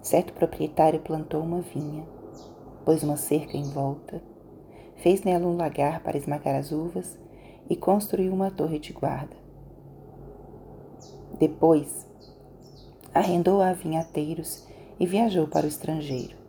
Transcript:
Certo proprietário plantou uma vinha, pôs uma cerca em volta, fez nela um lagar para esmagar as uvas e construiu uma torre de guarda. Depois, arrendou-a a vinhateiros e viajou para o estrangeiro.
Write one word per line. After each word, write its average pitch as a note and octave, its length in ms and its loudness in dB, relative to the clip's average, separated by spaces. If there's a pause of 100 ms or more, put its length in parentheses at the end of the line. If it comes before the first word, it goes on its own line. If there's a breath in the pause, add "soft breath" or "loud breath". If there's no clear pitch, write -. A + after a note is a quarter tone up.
Certo - 300 2
proprietário D#3 680 2
plantou D#3 420 -4
uma E3+ 160 -2
vinha, D3+ 480 -8 (760)
pôs D#3 180 4
uma D3 140 0
cerca - 400 0
em C#3+ 140 -4
volta, C#3+ 520 -4 (720 loud breath)
fez F#3+ 280 4
nela F3+ 220 2
um F3 120 2
lagar D3+ 440 0
para - 160 -4
esmagar C#3+ 380 -2
as C#3+ 160 -4
uvas E3+ 480 -6 (500 loud breath)
e F3 60 2
construiu F#3+ 560 2
uma F#3+ 180 0
torre D#3+ 300 -2
de - 140 -14
guarda. C#3+ 420 -6 (2000)
Depois, D#3 720 4 (1040)
arrendou-a F#3 540 6
a F#3 60 2
vinhateiros D#3+ 920 -4 (320 loud breath)
e - 80 2
viajou F#3+ 400 4
para D3+ 200 2
o - 20 0
estrangeiro. D3+ 680 -6 (120)